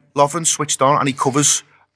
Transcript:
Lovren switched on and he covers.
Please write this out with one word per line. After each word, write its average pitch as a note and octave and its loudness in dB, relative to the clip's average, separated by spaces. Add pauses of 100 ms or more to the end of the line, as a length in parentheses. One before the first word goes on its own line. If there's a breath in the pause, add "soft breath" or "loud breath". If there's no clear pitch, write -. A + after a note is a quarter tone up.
(140)
Lovren D3 0
switched - -2
on C#3+ 4
and C#3 -2
he C3 0
covers. C#3+ 0 (340 soft breath)